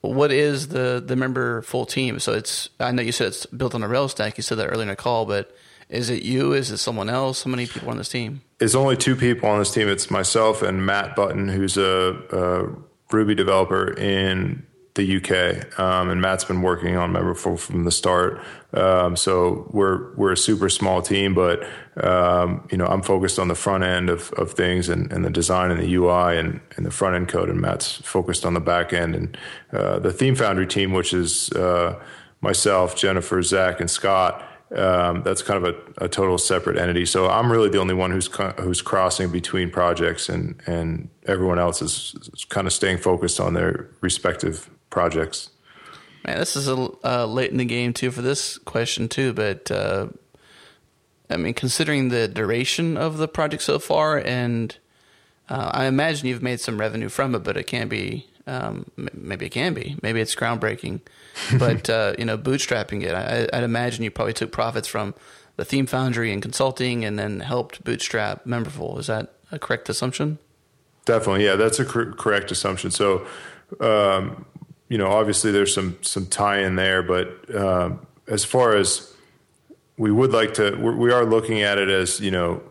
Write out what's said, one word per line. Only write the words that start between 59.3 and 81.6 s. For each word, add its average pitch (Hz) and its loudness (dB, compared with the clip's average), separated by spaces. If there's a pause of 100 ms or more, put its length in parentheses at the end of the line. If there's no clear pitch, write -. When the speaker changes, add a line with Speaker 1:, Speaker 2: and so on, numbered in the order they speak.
Speaker 1:
it - -10
can 156 -2
be, 143 -8
maybe 113 -2
it's 110 -2
groundbreaking, 110 -4 (280)
Speaker 2:
<laughs> - 0
Speaker 1:
but, 117 2
uh, 110 2
you 113 -6
know, 113 -2
bootstrapping 113 -2
it, 87 -2
I, 113 -2
I'd 120 0
imagine 117 -2
you 104 -4
probably 110 -4
took 113 -6
profits 117 -4
from 104 -6 (440)
the - -4
Theme 135 0
Foundry 120 -2
and 101 -4
consulting 123 -2
and 104 -4
then 101 -4
helped - -6
bootstrap 107 -4
Memberful. 117 -6
Is - -8
that 110 -4 (180)
a 156 -10
correct - -4
assumption? 151 -4 (640)
Speaker 2:
Definitely. 104 4
Yeah, 98 6
that's 110 4
a 131 2
cor-, 110 -4
correct 101 0
assumption. 95 -2
So, 98 2 (540)
um, 101 2 (420)
you 117 -2
know, 98 2
obviously 104 2
there's 101 4
some, 92 -2
some 92 -4
tie 101 2
in 95 0
there, 92 2
but, 90 -4
um, 92 0 (220)
as - -2
far 120 4
as - 0 (840)
we 110 2
would 123 4
like 110 2
to, 104 2
we're, 113 0
we 120 4
are 120 6
looking 110 2